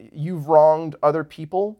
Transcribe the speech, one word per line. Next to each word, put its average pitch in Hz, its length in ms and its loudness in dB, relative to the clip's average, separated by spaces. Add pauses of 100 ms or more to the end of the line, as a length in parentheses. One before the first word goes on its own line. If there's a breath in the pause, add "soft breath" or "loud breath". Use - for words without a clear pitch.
(120)
you've 156 360 -10
wronged 156 560 2
other 151 180 0
people. 190 580 -10